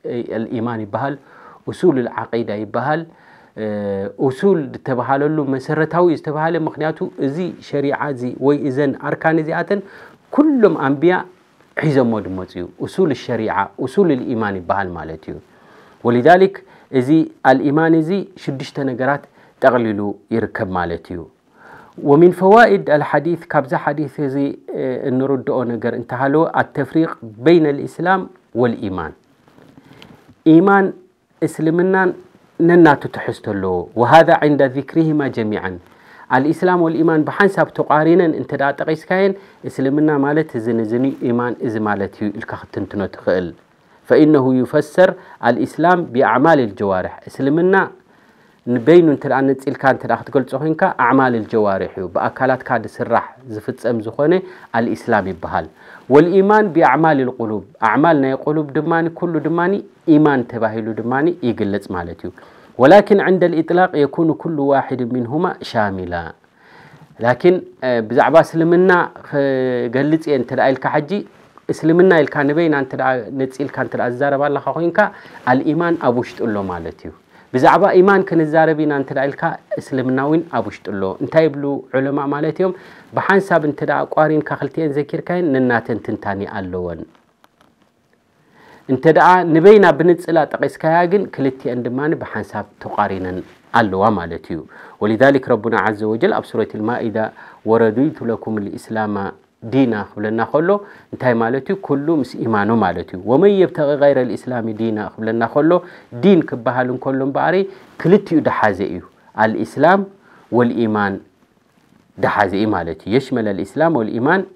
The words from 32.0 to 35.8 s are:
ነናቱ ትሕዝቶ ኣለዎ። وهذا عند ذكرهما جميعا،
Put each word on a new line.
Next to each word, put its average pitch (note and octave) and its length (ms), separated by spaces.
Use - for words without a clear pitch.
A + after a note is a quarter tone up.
ነናቱ E3 420
ትሕዝቶ - 360
ኣለዎ። F#2+ 300
وهذا D#3 420
عند D3 320
ذكرهما D3 600
جميعا، G#2+ 440